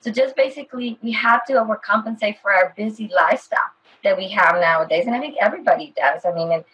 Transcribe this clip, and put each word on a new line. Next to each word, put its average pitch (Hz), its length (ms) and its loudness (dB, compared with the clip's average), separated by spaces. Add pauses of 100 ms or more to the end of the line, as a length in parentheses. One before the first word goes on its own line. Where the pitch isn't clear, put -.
So 233 100 -4
just 262 240 0
basically, 254 680 -4
we 226 120 -4
have 240 320 2
to 269 80 -2
overcompensate 220 880 -2
for 202 100 0
our 185 240 2
busy 214 400 -8
lifestyle - 560 0 (320)
that 190 140 2
we 190 140 -6
have 175 280 2
nowadays. 165 480 2
And 240 80 -2
I 254 40 -2
think 294 200 -8
everybody 262 560 0
does. 139 300 0
I 175 80 0
mean, 165 180 -2
and 165 220 0